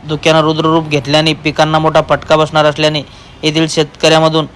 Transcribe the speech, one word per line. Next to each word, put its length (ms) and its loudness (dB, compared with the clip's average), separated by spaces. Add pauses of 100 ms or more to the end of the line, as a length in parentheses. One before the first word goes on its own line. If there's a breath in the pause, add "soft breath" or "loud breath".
धुक्यानं 340 2
रुद्ररूप 460 0
घेतल्याने 460 0
पिकांना 460 -2
मोठा 220 2
फटका 340 0
बसणार 300 0
असल्याने 360 -2 (420 loud breath)
येथील 240 0
शेतकऱ्यांमधून 800 0 (100)